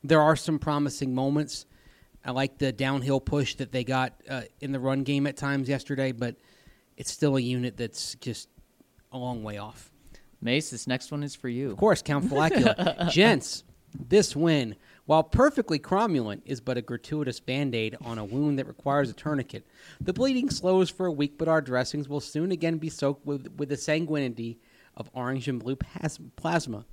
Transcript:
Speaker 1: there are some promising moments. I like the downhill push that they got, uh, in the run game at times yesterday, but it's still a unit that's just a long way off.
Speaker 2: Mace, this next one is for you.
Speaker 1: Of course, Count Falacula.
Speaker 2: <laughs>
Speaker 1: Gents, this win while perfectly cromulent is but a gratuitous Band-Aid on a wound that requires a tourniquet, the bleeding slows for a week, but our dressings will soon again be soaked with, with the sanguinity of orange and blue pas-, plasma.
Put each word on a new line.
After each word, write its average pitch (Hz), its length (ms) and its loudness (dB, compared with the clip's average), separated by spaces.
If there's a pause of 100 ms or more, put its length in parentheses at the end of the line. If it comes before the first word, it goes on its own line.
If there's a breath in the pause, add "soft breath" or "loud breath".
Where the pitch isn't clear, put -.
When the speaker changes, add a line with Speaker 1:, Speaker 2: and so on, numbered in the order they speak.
Speaker 1:
there 151 180 6
are 156 140 6
some 151 240 -2
promising 143 560 -2
moments. 139 500 -2 (580 soft breath)
I 127 80 -8
like 135 260 -2
the 135 140 0
downhill 135 480 0
push 139 360 -2
that 131 160 -8
they 127 120 -2
got, 127 300 0 (160)
uh, 131 120 -6 (180)
in 139 120 -6
the 135 80 -2
run 135 240 0
game 139 240 0
at 139 100 -4
times 139 320 -2
yesterday, 135 420 -2
but 120 240 -4 (640 soft breath)
it's - 140 -8
still 143 260 2
a 131 40 2
unit 123 360 -2
that's - 380 -8
just - 340 -10 (600)
a 131 60 -12
long 123 260 -6
way 104 140 -8
off. - 340 -14 (500 soft breath)
Speaker 2:
Mace, 131 280 0
this - 180 -12
next 127 240 -4
one 147 120 -4
is 143 120 -8
for - 140 -8
you. 123 220 -4
Speaker 1:
Of 101 60 -8
course, 202 240 4
Count 143 240 0
Falacula. 214 840 2
Speaker 2:
<laughs> - 20 0
Speaker 1:
Gents, 190 520 4 (340)
this - 380 4
win 143 400 2 (300 soft breath)
while 156 180 6
perfectly 247 540 4
cromulent 151 680 0
is 127 160 -6
but 127 160 -2
a 123 40 -2
gratuitous 131 580 -6
Band-Aid 123 640 -2
on 117 160 -8
a 107 80 -6
wound 139 320 0
that 135 100 -4
requires 139 420 0
a - 40 -10
tourniquet, 135 540 -6 (340 loud breath)
the 180 120 -2
bleeding 254 360 2
slows 185 400 2
for - 160 -4
a 175 60 0
week, 147 260 -2
but 160 100 -2
our 160 140 4
dressings 131 480 -2
will 143 120 -4
soon 170 300 -4
again 165 260 0
be 156 120 -6
soaked 139 360 -2
with, 139 220 -4 (100)
with 143 120 -4
the 139 80 -2
sanguinity 139 800 -2 (400 soft breath)
of - 160 -12
orange 127 340 -4
and 127 120 -4
blue 123 160 -4
pas-, - 440 -6 (160)
plasma. 151 580 -2